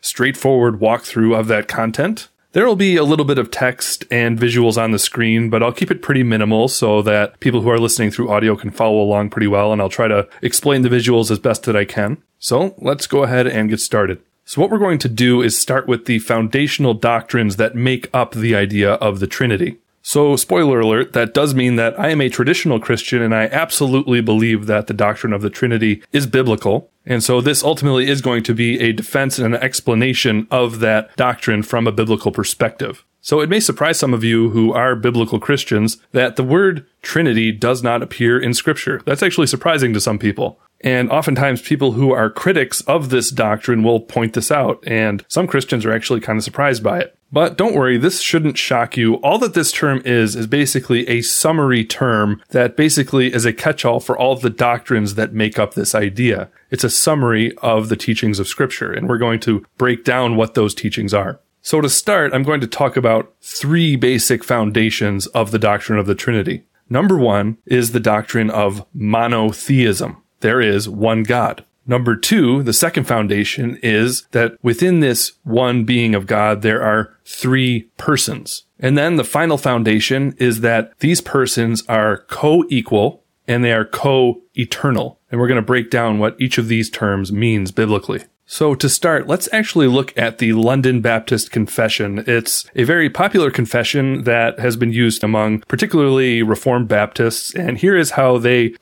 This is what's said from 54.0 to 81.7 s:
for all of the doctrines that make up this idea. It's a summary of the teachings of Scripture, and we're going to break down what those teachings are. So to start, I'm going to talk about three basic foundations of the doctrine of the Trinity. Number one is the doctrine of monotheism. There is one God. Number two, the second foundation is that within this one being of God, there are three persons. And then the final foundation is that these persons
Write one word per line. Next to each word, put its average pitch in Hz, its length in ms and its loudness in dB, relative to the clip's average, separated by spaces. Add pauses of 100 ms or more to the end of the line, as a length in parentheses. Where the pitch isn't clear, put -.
for - 160 -4
all 127 160 0
of 120 80 -4
the 123 80 0
doctrines 117 680 -2
that 107 180 -4
make 107 240 -2
up 104 160 -2
this 107 200 -4
idea. 104 540 -2 (220)
It's 131 120 -4
a 123 60 0
summary 117 680 0
of 110 320 0
the 110 60 0
teachings 110 420 -2
of 98 100 -4
Scripture, - 420 -4
and 110 160 -6
we're 120 120 0
going 113 220 0
to 107 260 -2 (100)
break 123 260 0
down 123 340 0
what 110 180 0
those 107 200 2
teachings 104 380 -4
are. 101 280 -2 (200)
So 156 220 0
to 139 80 0
start, 160 420 0
I'm 131 100 0
going 143 200 -2
to 117 40 -4
talk 135 300 -2
about 113 460 0
three 156 540 0
basic 123 460 0
foundations 107 840 0
of 110 240 -2
the 113 80 0
doctrine 104 400 0
of 98 80 -2
the 101 80 0
Trinity. 113 500 -2 (240)
Number 175 300 2
one 107 480 0
is 123 260 0
the 120 80 0
doctrine 107 480 0
of 104 460 -2
monotheism. 113 1300 0 (180)
There 117 220 2
is 107 260 0
one 110 340 0
God. 110 440 -2 (200)
Number 123 300 0
two, 139 460 2
the 117 100 -2
second 165 320 0
foundation 110 800 -2
is 117 480 0
that 117 320 0
within 170 380 2
this 123 320 0 (100)
one 123 420 2
being 117 300 2
of 98 120 -2
God, 104 360 0
there 110 200 2
are 107 320 0 (120)
three 127 720 0
persons. - 640 -4 (140)
And 135 180 2
then 160 200 2
the 131 80 0
final 151 340 0
foundation 123 800 0
is 117 240 0
that 113 380 -2
these 170 200 2
persons 120 720 -2